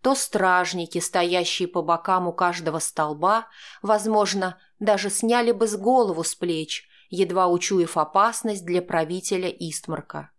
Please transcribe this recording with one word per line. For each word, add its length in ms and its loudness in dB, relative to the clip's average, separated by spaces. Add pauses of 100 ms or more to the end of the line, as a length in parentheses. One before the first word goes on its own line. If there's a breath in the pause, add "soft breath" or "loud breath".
то 120 2
стражники, 840 0
стоящие 680 0
по 140 -2
бокам 460 0
у 60 -4
каждого 460 -2
столба, 680 0 (340 loud breath)
возможно, 800 0 (200 soft breath)
даже 300 2
сняли 420 2
бы 160 0
с 80 -4
голову 480 2
с 120 -4
плеч, 520 -6 (220 soft breath)
едва 380 2
учуяв 500 2
опасность 680 0
для 160 0
правителя 680 -2
Истмарка. 880 -10